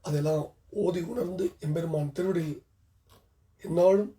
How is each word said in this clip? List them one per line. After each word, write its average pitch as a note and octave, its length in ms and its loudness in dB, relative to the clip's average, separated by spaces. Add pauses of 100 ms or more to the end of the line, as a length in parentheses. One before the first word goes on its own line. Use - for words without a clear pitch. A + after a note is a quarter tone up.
அதெல்லாம் D3+ 520 -2 (160)
ஓதி F#3 300 0
உணர்ந்து F#3 500 -4 (100)
எம்பெருமான் D3+ 520 -2
திருவடியில் F3 500 -2 (1000)
எந்நாளும் F#3 560 4